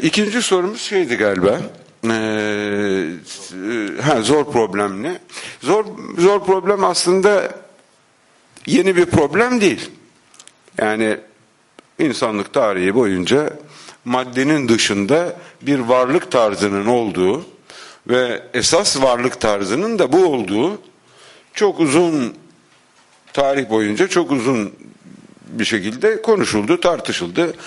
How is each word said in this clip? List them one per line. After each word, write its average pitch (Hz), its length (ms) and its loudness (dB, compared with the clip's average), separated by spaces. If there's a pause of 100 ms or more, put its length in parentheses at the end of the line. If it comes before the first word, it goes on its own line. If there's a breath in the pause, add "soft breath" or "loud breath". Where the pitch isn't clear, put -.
ikinci 208 380 0
sorumuz 190 400 -2
şeydi 170 340 -2
galiba. 101 460 2 (480)
Ee, 104 1000 -2 (920)
ha, 135 200 2
zor 139 300 2
problem 101 520 -2
ne? 175 160 -8 (420 loud breath)
Zor, 202 240 0 (320)
zor 190 280 4
problem 190 380 2
aslında 185 680 2 (1120)
yeni 175 300 2
bir 175 100 4
problem 175 560 2
değil. 135 280 0 (880)
Yani 110 400 0 (840)
insanlık 113 540 -2
tarihi 98 420 2
boyunca 113 580 2 (520 loud breath)
maddenin 127 640 0
dışında 113 680 0 (260 loud breath)
bir 135 180 0
varlık 127 520 2
tarzının 101 540 0
olduğu 110 600 0 (600 loud breath)
ve 123 360 0 (100)
esas 156 480 0
varlık 123 400 0
tarzının 110 580 -2
da 131 120 2
bu 185 140 6
olduğu 131 560 -2 (720 soft breath)
çok 190 260 0
uzun 156 540 2 (1000)
tarih 139 360 0
boyunca 110 380 2
çok 165 240 0
uzun 120 400 0 (760)
bir 113 180 -4
şekilde 127 560 0
konuşuldu, 139 580 2
tartışıldı. 139 760 -2 (140)